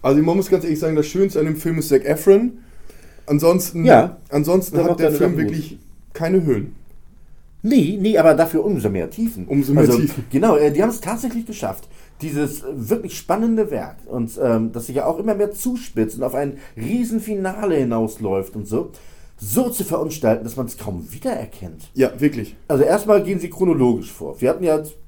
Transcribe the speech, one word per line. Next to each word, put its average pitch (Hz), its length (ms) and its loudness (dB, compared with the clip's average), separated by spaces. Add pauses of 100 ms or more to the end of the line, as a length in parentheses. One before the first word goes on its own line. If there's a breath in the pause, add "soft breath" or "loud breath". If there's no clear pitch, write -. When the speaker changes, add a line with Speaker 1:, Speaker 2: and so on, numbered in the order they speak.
Speaker 1:
Also 139 180 4
man 165 160 2
muss 190 140 0
ganz 185 140 2
ehrlich 156 160 -2
sagen, 160 160 -2
das 151 100 2
Schönste 190 320 0
an 156 80 2
dem 156 100 -2
Film 165 220 -2
ist 151 100 -4
Zac 135 160 4
Efron. 196 540 4 (680 soft breath)
Ansonsten, 165 600 2
Speaker 2:
Ja. 139 320 6 (100)
Speaker 1:
ansonsten 165 480 0
Speaker 2:
Der 170 80 2
Speaker 1:
hat 180 60 2
Speaker 2:
macht 160 100 0
Speaker 1:
der 165 120 4
Speaker 2:
seine 147 60 0
Speaker 1:
Film 180 180 4
Speaker 2:
Sachen - 100 0
gut. 104 80 -2
Speaker 1:
wirklich - 240 -8 (340)
keine 170 320 0
Höhen. 135 300 -2 (880)
Speaker 2:
Nee, 208 380 2
nee, 214 160 2
aber 160 180 6
dafür - 300 2
umso 165 240 0
mehr 92 220 -2
Tiefen. 220 360 -6
Speaker 1:
Umso 139 280 0
mehr - 80 6
Speaker 2:
Also, 120 160 6
Speaker 1:
Tiefen. 143 320 -2
Speaker 2:
genau, 175 260 4
äh, 147 160 4
die 160 100 2
haben's 226 180 0
tatsächlich 233 440 -6
geschafft, 110 440 -10 (340 soft breath)
dieses, 151 400 -4
äh, - 20 -16 (100)
wirklich 139 440 -4
spannende 220 520 0
Werk 101 260 -8 (100)
und, 117 260 -6 (100)
ähm, 113 300 2
das 117 140 -8
sich 127 100 -8
ja 139 80 0
auch 160 140 0
immer 214 160 -2
mehr 202 180 0
zuspitzt 220 640 -4
und - 80 -6
auf 131 100 -4
ein 139 200 -4 (220 loud breath)
Riesenfinale 208 1000 -2
hinausläuft 110 800 -2
und 104 100 -8
so, 117 240 -4 (460 soft breath)
so 226 320 -2
zu 233 160 -6
verunstalten, 123 600 -2
dass 113 120 -10
man's 127 220 -8
kaum 90 340 -10
wiedererkennt. - 840 -10
Speaker 1:
Ja, - 240 2
wirklich. 120 380 -2 (120)
Speaker 2:
Also 139 160 2
erstmal 208 380 4
gehen 180 180 -4
sie 170 100 -8
chronologisch 131 600 0
vor. 71 300 -12
Wir 123 100 0
hatten 170 140 -4
ja 156 180 0 (260)